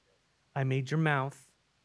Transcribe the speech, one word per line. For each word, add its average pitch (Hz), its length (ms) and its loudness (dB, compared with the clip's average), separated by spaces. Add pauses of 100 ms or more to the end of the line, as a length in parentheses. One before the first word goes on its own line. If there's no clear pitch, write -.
(540)
I 139 100 0
made 131 260 -2
your 156 80 0
mouth, 143 500 0 (360)